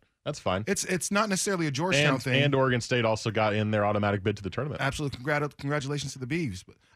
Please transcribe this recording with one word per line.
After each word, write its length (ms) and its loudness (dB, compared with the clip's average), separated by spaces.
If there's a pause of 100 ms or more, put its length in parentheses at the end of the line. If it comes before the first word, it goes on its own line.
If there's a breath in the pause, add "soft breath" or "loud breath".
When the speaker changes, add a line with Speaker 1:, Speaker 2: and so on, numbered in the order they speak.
(260)
Speaker 1:
That's 140 -6
fine. 280 0
Speaker 2:
It's, 180 -2
it's 260 -2
not 160 2
necessarily 400 0
a 40 -2
Georgetown 440 2
Speaker 1:
And, 80 -2
Speaker 2:
thing. 200 2
Speaker 1:
and 120 2
Oregon 240 4
State 240 0
also 260 2
got 240 2
in 180 2
their 140 4
automatic 380 2
bid 140 0
to 60 -14
the 60 -4
tournament. 300 -6
Speaker 2:
Absolutely. 380 -4
Congrat-, 400 -2
congratulations 560 -4
to 60 -14
the 80 -8
Beavs. 380 -4
But, 100 -20 (200 soft breath)